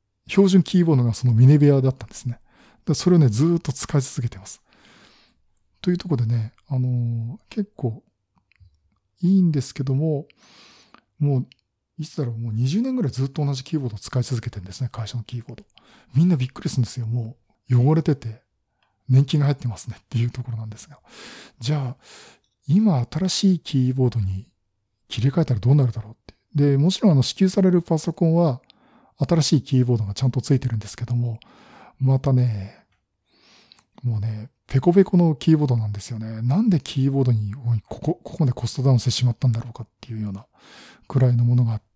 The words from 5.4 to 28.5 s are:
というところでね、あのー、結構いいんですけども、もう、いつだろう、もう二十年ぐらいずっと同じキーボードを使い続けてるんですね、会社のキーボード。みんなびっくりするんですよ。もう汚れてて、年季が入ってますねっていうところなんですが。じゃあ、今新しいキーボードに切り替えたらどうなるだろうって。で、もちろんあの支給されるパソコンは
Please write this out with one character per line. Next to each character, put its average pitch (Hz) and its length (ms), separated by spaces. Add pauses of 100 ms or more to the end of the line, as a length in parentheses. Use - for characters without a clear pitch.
と - 100
い 180 40
う 175 40
と - 80
こ 165 100
ろ 120 100
で 117 80
ね、 113 180 (160)
あ 135 100
の 120 600
ー、 - 0 (100)
結 202 260
構 117 300 (1200)
い 190 160
い 190 40
ん 175 80
で 147 120
す - 100
け 139 120
ど 135 100
も、 147 320 (920)
も 143 200
う、 131 80 (500)
い 151 100
つ - 100
だ 143 100
ろ 120 60
う、 113 60
も 117 120
う - 20
二 120 160
十 185 140
年 262 120
ぐ 254 80
ら 147 60
い - 20
ず 131 140
っ 139 60
と 147 140
同 143 100
じ 135 100
キ 156 140
ー - 20
ボ 131 60
ー 117 40
ド 104 60
を - 20
使 - 220
い - 20
続 117 200
け - 80
て - 60
る 98 60
ん - 40
で 95 60
す - 100
ね、 123 100
会 110 160
社 - 80
の 117 80
キ 120 160
ー 113 40
ボ 120 100
ー - 20
ド。 - 80 (500)
み 147 100
ん 180 40
な 180 80
び 127 100
っ - 40
く - 120
り - 60
す - 80
る 131 60
ん - 20
で - 60
す - 100
よ。 113 60
も 117 320 (320)
う 127 60
汚 131 180
れ 160 80
て 156 120
て、 110 280 (640)
年 131 160
季 147 140
が 143 80
入 143 80
っ - 20
て 131 100
ま 107 120
す - 100
ね 110 100
っ - 120
て 120 80
い 117 80
う 120 40
と 127 120
こ 123 80
ろ 113 80
な 110 80
ん 110 40
で 107 60
す - 120
が。 147 120 (580)
じ 123 140
ゃ 135 240
あ、 - 0 (680)
今 165 440
新 185 200
し 190 240
い 165 60
キ 127 320
ー - 20
ボ 127 140
ー - 20
ド 113 100
に 95 300 (580)
切 - 140
り 135 80
替 170 100
え 160 60
た 127 80
ら 101 60
ど 123 100
う 139 40
な 143 120
る 113 60
だ 110 100
ろ 107 80
う - 20
っ - 40 (100)
て。 - 80 (200)
で、 143 220
も 147 140
ち - 100
ろ 226 80
ん 175 40
あ - 20
の 135 80
支 - 120
給 190 140
さ 190 140
れ 190 80
る 175 100
パ 165 180
ソ 160 140
コ 170 140
ン 160 80
は 165 260 (560)